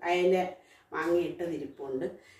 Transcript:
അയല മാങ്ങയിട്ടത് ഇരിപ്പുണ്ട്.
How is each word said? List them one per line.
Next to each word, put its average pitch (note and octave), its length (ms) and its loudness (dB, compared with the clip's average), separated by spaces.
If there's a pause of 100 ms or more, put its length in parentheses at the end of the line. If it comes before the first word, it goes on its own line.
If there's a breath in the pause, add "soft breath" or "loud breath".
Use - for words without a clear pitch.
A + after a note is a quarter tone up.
അയല F3+ 280 4 (580 soft breath)
മാങ്ങയിട്ടത് E3+ 640 0
ഇരിപ്പുണ്ട്. C3+ 460 -6 (360 soft breath)